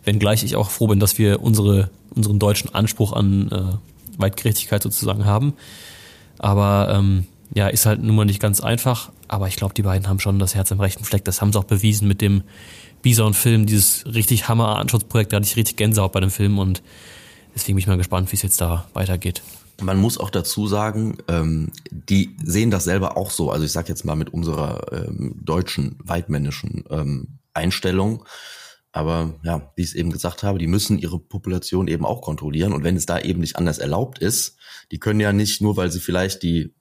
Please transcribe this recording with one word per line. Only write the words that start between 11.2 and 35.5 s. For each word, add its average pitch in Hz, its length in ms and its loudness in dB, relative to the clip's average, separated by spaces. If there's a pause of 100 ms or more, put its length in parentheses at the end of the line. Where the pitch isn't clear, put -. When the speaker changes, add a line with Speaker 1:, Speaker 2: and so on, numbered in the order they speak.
Speaker 1:
Das 95 160 -2
haben 101 100 2
sie 104 80 2
auch 90 60 -2
bewiesen 104 420 2
mit 98 140 2
dem 101 220 4 (580)
Bison-Film, 110 640 4
dieses 104 400 2
richtig 113 420 0
Hammer-Artenschutzprojekt. 110 840 2
Da 104 40 2
hatte 101 100 2
ich - 100 -2
richtig 110 180 0
Gänsehaut 107 380 2
bei 95 80 2
dem 95 80 2
Film 101 280 2
und 95 240 0 (720)
deswegen - 220 -2
bin 95 60 2
ich 95 60 0
mal 95 100 4
gespannt, 92 340 0
wie 98 60 -2
es - 40 -2
jetzt 95 200 0
da 85 320 -2
weitergeht. 90 480 -2 (400)
Speaker 2:
Man 95 160 0
muss 113 200 2
auch - 120 -6
dazu 104 380 -4
sagen, 107 500 -2 (100)
ähm, 80 460 0 (180)
die 98 500 0
sehen 104 300 2
das 87 140 0
selber 92 320 0
auch 95 140 -4
so. 76 200 -2
Also 78 140 -2
ich 71 80 -6
sag 82 160 -4
jetzt - 160 -8
mal 80 100 -2
mit 78 180 -4
unserer, 80 600 -6
ähm, - 480 -8
deutschen, 76 600 -4
weidmännischen, 73 880 -6
ähm, 71 500 -6 (140)
Einstellung. 95 720 -2 (680)
Aber 80 520 -2
ja, 80 320 -4
wie 90 80 -4
ich 82 60 -4
es - 40 -14
eben 85 180 -2
gesagt - 300 -6
habe, 101 160 -2
die 85 80 -2
müssen 98 320 2
ihre 85 220 -4
Population 92 680 -4
eben 80 180 -2
auch 123 160 -4
kontrollieren. 78 520 -2
Und 73 100 -2
wenn 90 120 2
es 80 100 -2
da 85 140 -2
eben 87 200 -2
nicht 80 160 -4
anders 85 220 0
erlaubt 95 400 -4
ist, - 400 -2 (340)
die - 60 -10
können 107 220 0
ja 104 120 2
nicht, 101 300 0